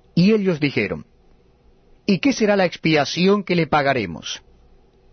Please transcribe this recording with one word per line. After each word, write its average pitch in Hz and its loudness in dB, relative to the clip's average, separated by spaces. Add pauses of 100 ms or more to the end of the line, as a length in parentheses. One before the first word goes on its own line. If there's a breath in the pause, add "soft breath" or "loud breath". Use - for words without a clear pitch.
(140)
Y 190 4
ellos 190 0
dijeron, 104 -4 (1000)
"¿Y 196 0
qué 277 0
será 208 0
la 190 2
expiación 170 0
que 180 -4
le 160 0
pagaremos?" 131 -2 (680)